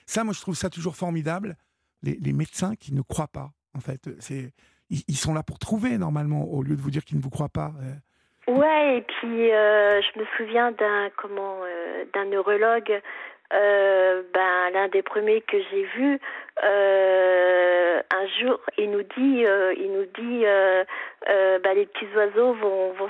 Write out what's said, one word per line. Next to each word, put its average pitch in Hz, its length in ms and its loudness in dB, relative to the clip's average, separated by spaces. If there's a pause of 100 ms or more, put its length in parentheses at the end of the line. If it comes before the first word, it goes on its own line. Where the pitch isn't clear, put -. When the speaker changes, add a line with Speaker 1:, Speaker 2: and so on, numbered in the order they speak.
Speaker 1:
ça, 226 200 -4
moi, 214 80 -4
je - 80 -10
trouve 185 140 -6
ça 185 140 -6
toujours 165 280 -10
formidable, 170 580 -6 (480)
les, 143 180 -4
les 139 120 -2
médecins 180 420 -4
qui - 180 -12
ne 135 80 -2
croient - 300 -8
pas, 143 200 -14 (240)
en 143 40 -10
fait. 135 300 -12 (100)
C'est, 135 320 -12 (380)
ils, 156 180 -6
ils 139 100 -4
sont 160 160 -2
là 156 80 -2
pour - 160 -16
trouver, 226 400 -4
normalement, 151 460 -2
au 156 200 -4
lieu 143 120 -2
de 139 60 -6
vous 143 100 -6
dire 143 140 -6
qu'ils 151 120 -6
ne 135 60 -2
vous 135 60 -8
croient 147 180 -6
pas. 151 240 -6 (100)
Euh. - 720 -12
Speaker 2:
Ouais, 294 460 4
et 233 40 -4
puis, 233 500 -2
euh, 208 500 4
je 202 180 -4
me 220 60 -6 (120)
souviens 233 360 0
d'un, 208 440 -2
comment, 196 460 -8
euh, 175 500 -8
d'un 196 120 -2
neurologue, 208 760 2 (520)
euh, 196 680 4 (100)
ben, 180 380 2
l'un 190 180 0
des 190 120 2
premiers 214 400 0
que 208 160 -2 (140)
j'ai 196 120 -2
vu, 254 360 0 (440)
euh, 185 1400 4 (100)
un 190 160 -2 (120)
jour, 247 200 0 (180)
il 208 140 -2
nous 202 100 0
dit, 247 440 2
euh, 196 300 2
il 196 160 -4
nous 196 140 -2
dit, 233 400 -4
euh, 190 380 4 (460)
euh, 190 300 4
ben, 190 160 2
les 202 120 4
petits 214 280 -10
oiseaux 214 380 4
vont, 190 400 -2
vont 196 160 -6